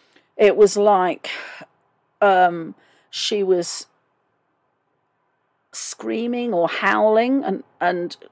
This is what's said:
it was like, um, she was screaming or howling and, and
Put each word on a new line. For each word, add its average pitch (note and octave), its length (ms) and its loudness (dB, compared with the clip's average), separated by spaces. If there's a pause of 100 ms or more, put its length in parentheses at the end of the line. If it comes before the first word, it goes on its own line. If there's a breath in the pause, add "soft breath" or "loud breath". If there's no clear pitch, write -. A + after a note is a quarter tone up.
(360 soft breath)
it G3+ 200 4
was G3+ 200 4
like, G3+ 520 0 (920 loud breath)
um, F3+ 560 2 (340 soft breath)
she - 320 -4
was F3+ 440 0 (1900)
screaming A#3+ 840 -4
or E3+ 140 2
howling A3 720 0
and, - 220 -6 (160)
and F3 360 -4 (160)